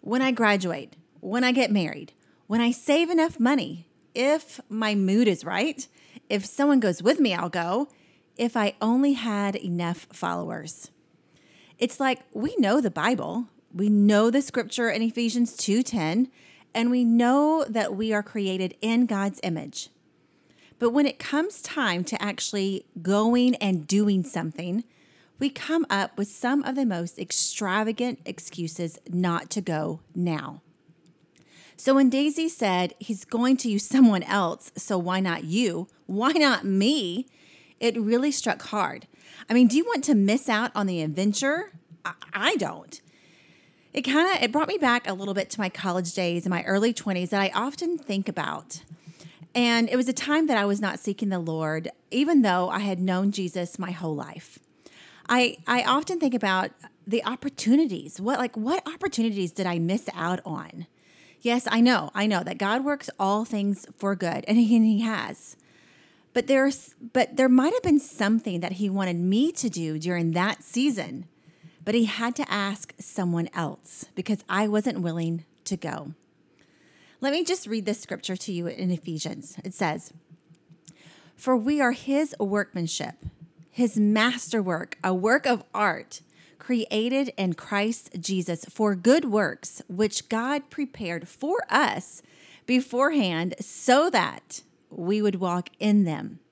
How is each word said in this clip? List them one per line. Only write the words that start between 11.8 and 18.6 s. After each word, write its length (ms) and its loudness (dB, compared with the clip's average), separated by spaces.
like, 320 0
we 260 -4
know 220 4
the 100 0
Bible. 560 -2
We 160 0
know 400 6
the 100 2
scripture 480 -2
in 140 -2
Ephesians 520 0
two 280 0
ten, 460 0
and 180 0
we 140 2
know 640 4
that 260 -2
we 160 -2
are 120 0
created 580 -4